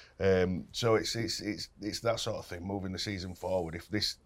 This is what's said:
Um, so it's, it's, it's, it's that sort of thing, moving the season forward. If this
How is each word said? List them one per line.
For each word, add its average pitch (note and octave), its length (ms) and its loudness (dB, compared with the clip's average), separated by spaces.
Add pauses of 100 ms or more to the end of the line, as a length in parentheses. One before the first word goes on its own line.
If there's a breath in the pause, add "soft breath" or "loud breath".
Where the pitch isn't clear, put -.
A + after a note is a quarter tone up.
(200 soft breath)
Um, F#2 520 4
so A2+ 240 4
it's, G#2 200 0
it's, G#2+ 240 -4
it's, F#2+ 280 -4 (120)
it's G2 200 -6
that A2+ 200 0
sort G#2+ 180 -2
of - 80 -10
thing, F2+ 200 -8
moving G2 260 -4
the F#2+ 60 -6
season F#2 360 -4
forward. F2+ 400 -2
If E2+ 140 -8
this - 380 0